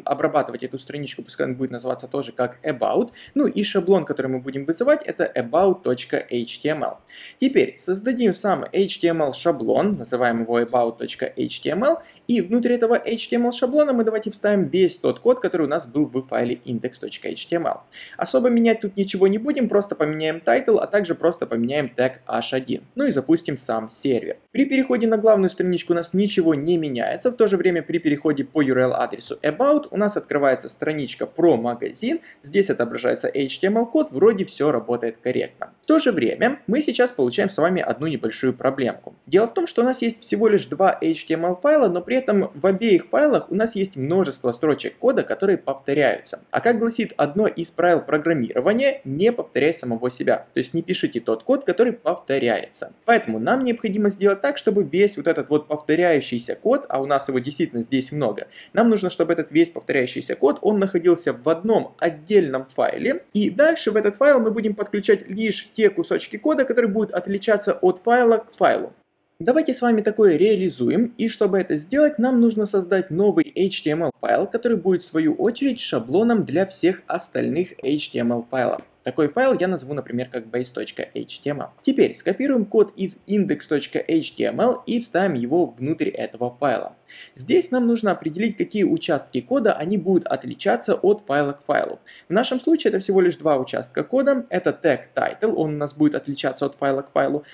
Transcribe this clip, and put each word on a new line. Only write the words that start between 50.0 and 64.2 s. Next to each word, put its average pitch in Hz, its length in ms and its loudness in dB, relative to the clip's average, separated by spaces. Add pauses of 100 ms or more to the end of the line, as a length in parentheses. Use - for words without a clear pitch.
себя. - 440 -2
То 123 60 -2
есть 123 140 -6
не 165 80 -2
пишите 170 380 -4
тот 113 220 -2
код, 277 220 0
который 247 280 2
повторяется. 131 1000 -4 (120)
Поэтому 220 340 0
нам 196 240 0
необходимо 214 480 0
сделать 196 300 2
так, 285 160 -2
чтобы 202 280 0
весь 185 320 0
вот 147 100 -4
этот 151 240 0
вот 147 180 0
повторяющийся 151 880 0
код, 269 340 0
а 135 120 -2
у 135 60 -4
нас 139 220 0
его 131 120 0
действительно 135 420 -4
здесь 131 300 -2
много, 120 360 -4 (240)
нам 233 160 4
нужно, 190 220 2
чтобы 170 240 0
этот 160 180 -6
весь 165 160 4
повторяющийся 127 640 -4
код, 147 280 2
он 208 160 2
находился 175 540 2
в 120 160 -4
одном 170 500 0
отдельном 156 680 0
файле. - 580 -2 (100)
И 208 160 2
дальше 302 400 2
в 202 60 0
этот 208 200 0
файл 277 240 4